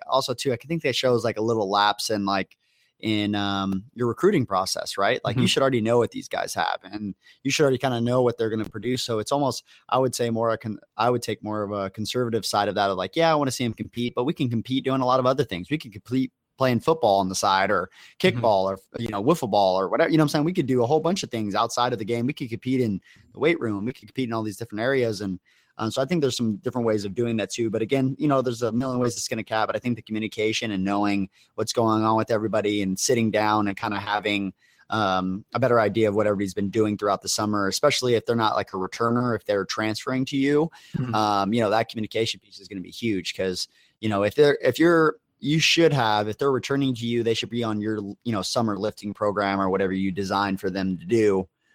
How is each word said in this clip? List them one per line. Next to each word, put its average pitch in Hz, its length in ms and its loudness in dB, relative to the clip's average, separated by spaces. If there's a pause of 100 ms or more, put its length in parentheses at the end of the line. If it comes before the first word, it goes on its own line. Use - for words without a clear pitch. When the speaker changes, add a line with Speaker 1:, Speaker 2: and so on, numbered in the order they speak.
Speaker 1:
also 131 260 0
too, 127 200 -4
I 113 120 -2
think 160 180 -6
that 127 120 0
shows, 120 300 2
like, 107 140 -2
a 107 40 -2
little 110 260 0
lapse 101 420 2
in, 104 140 -2
like, 98 320 -2 (440)
in, 104 360 0
um, 98 480 -2 (100)
your 120 140 -2
recruiting 165 360 2
process, - 540 -4
right? 104 240 2
Like, 107 140 -2
you 123 60 2
Speaker 2:
Mm-hmm. 113 40 4
Speaker 1:
should - 160 2
already 135 180 2
know 117 180 4
what 110 120 2
these - 160 -12
guys 90 280 -6
have, 90 280 -2
and 101 320 -10 (300)
you 139 80 -2
should - 100 2
already 131 160 4
kinda 123 220 0
know 123 220 2
what 120 160 2
they're 113 120 0
gonna 110 180 -4
produce. 120 360 -6
So 110 160 -2
it's 107 100 -6
almost, 143 320 0 (260)
I 123 100 2
would 131 180 0
say 117 140 0
more, 113 200 0
a 110 80 -2
con-, 107 220 -10 (160)
I 113 120 2
would 123 140 0
take 110 180 -6
more 107 220 -6
of 101 80 -6
a 98 200 -4
conservative 113 540 -4
side 104 240 0
of 98 60 -2
that 101 160 2
of 95 60 -2
like, 92 180 -4
"Yeah, 165 160 4
I 156 60 4
wanna 135 160 0
see 127 120 -4
'em 113 80 -2
compete, 120 440 -6
but 123 80 0
we 151 80 -2
can 127 180 -4
compete 123 320 -2
doing 131 180 0
a 127 60 0
lot 131 140 4
of 127 60 2
other 135 180 2
things. 90 260 -8
We 156 80 -2
can 110 140 -16
compete 127 400 -4 (240)
playing 127 240 2
football 113 400 4
on 92 80 0
the 95 80 -4
side 98 340 2
or 92 180 0 (320)
Speaker 2:
Mm-hmm. 170 240 2
Speaker 1:
kickball 98 200 4
or, 95 160 -2 (180)
you 113 120 -4
know, 101 120 -2
wiffle 139 260 2
ball 95 300 4
or 95 100 0
whatever," 139 220 2
you 160 60 4
know 156 60 6
what - 20 4
I'm 147 60 2
saying? 151 140 0
We 175 80 0
could 170 140 -2
do 123 160 2
a 113 40 2
whole 156 120 4
bunch 160 240 -2
of 117 80 -8
things 107 240 -4
outside 120 380 0
of 107 80 -4
the 107 40 -8
game. 117 220 -2
We 147 60 -2
could 135 180 -8
compete 127 300 -2
in 104 200 0 (320)
the 92 60 -16
weight 156 220 2
room. 104 240 -4
We 127 80 -4
could - 160 -18
compete 127 200 -4
in 113 40 -6
all 113 100 -2
these 107 140 -6
different 110 260 -8
areas. 120 380 0
And, 95 180 -4 (420)
um, 110 120 -2
so 135 100 -2
I 139 40 -2
think 165 160 0
there's 127 140 2
some 110 200 -2
different 117 320 -4
ways 107 160 2
of 98 100 -8
doing 117 220 -2
that 98 140 -2
too. 113 200 -2
But 107 120 -2
again, 131 360 0
you 151 80 -2
know, 135 160 4
there's 120 200 -4
a 110 100 0
million 127 260 -2
ways 120 160 0
to - 60 -8
skin - 180 -6
a 107 60 -6
cat, 110 240 0
but 107 80 -2
I - 20 -2
think 123 160 -2
the - 80 -12
communication 110 720 -2
and 95 100 -2
knowing 101 460 0 (260)
what's 110 180 -4
going 110 300 2
on 110 140 2
with 110 160 0
everybody 104 500 0
and 95 160 -2
sitting 113 320 2
down 107 380 2
and 95 80 -4
kinda 107 240 -4
having, 104 540 -2 (360)
um, 92 540 0 (100)
a 117 60 -2
better 120 180 4
idea 107 300 4
of 101 80 0
what 107 100 2
everybody's 101 260 0
been 101 180 -2
doing 107 280 0
throughout 98 240 -2
the 98 60 -12
summer, 104 400 0
especially 123 460 2
if 110 120 0
they're 120 80 2
not, 113 220 2
like, 101 180 -4
a - 20 -8
returner, 117 600 0
if - 80 -8
they're 101 200 0
transferring 110 600 -4
to 139 120 -4
you, 147 320 2 (280)
Speaker 2:
Mm-hmm. 127 180 -4
Speaker 1:
um, 104 380 2
you 117 80 2
know, 107 100 2
that 113 180 2
communication 110 520 -4
piece 101 180 -20
is 98 80 -20
gonna 95 140 -12
be 90 100 -12
huge 98 460 -4
'cause, 92 320 -4 (320)
you 110 80 -4
know, 101 160 0
if 104 100 0
they're, 147 260 4
if 131 200 2
you're, 165 380 4 (200)
you 156 220 0
should 160 320 4
have, 107 340 2
if 107 120 -6
they're 139 120 2
returning 135 460 0
to 117 100 -6
you, 117 160 0
they 113 120 2
should 98 160 -6
be 117 120 -2
on 107 180 -2
your, 107 180 -2 (260)
you 120 80 -2
know, 98 100 0
summer 110 340 0
lifting 104 380 -6
program 98 460 0
or 95 100 2
whatever 95 220 0
you 95 180 0
designed 98 480 -2
for 95 120 -4
them 95 280 -2
to 85 60 -16
do, 101 440 4 (260)